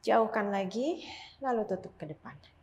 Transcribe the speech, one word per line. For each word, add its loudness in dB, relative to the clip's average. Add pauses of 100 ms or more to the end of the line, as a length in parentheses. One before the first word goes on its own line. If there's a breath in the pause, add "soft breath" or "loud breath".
Jauhkan 4
lagi, -2 (320 loud breath)
lalu 0
tutup -6
ke -12
depan. -12 (260)